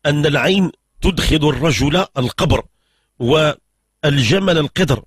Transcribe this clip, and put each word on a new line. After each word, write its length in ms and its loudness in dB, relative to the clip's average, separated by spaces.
أن 200 0
العين 460 0
تدخل 480 0
الرجل 560 0
القبر 460 -2
والجمل 1400 0
القدر 500 -2